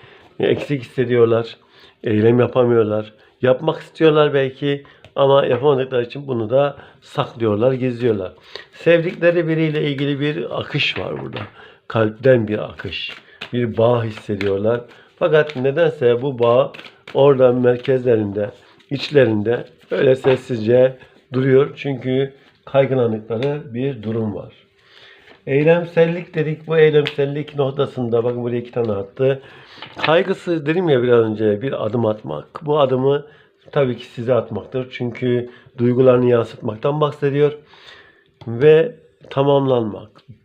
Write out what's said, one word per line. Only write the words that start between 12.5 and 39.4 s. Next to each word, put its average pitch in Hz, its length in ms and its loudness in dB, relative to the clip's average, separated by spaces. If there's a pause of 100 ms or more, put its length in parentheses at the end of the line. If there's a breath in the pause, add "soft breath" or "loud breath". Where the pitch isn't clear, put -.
akış, - 420 -12 (400 loud breath)
bir 120 240 -4
bağ 117 280 2
hissediyorlar. 107 760 -4 (360 loud breath)
Fakat 156 400 0
nedense 131 640 0
bu 135 160 -6
bağ 120 340 2 (420 loud breath)
orada 131 380 4
merkezlerinde, 120 960 0 (400 soft breath)
içlerinde 120 760 0 (260)
öyle 139 260 2
sessizce 127 840 2 (340 soft breath)
duruyor. 131 440 2
Çünkü 131 560 -4 (320 soft breath)
kaygılandıkları 131 1120 -2
bir 127 280 -6
durum 110 320 -4
var. - 180 -14 (920 soft breath)
Eylemsellik 165 880 0
dedik. 156 320 -4
Bu 160 120 0
eylemsellik 147 760 2
noktasında, 131 720 -2
bakın 120 180 -4
buraya 120 160 -4
iki 120 140 -10
tane 113 200 -2
attı. 131 500 -2 (640 loud breath)
Kaygısı 170 600 0
dedim 170 220 0
ya 131 140 4
biraz 120 220 4
önce, 107 380 -2
bir 135 240 -4
adım 113 200 -2
atmak. 107 400 -6 (160)
Bu 147 180 0
adımı 135 460 0 (460 soft breath)
tabii 127 240 0
ki - 80 -16
size 123 300 -4
atmaktır. 113 560 -6
Çünkü 123 600 -4 (280 loud breath)
duygularını 123 520 4
yansıtmaktan 117 680 -2
bahsediyor. 143 580 0 (880 loud breath)
Ve 151 480 4 (360)
tamamlanmak. 131 800 0 (340)